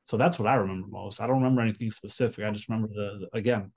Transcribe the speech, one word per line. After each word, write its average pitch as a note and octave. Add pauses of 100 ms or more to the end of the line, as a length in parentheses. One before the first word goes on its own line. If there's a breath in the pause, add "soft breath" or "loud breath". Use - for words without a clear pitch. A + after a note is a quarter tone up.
so -
that's E3
what G#2+
I C3
remember F#2+
most. G2
I G#2+
don't C3
remember B2+
anything A2+
specific. -
I G#2+
just G#2+
remember A2+
the, G2+
the, -
again, G#2+